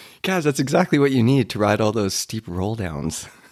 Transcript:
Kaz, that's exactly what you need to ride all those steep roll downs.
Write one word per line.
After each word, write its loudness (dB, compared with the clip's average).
Kaz, -2
that's 0
exactly 2
what 4
you 4
need 4
to -6
ride 2
all 2
those -2
steep -8
roll -4
downs. -6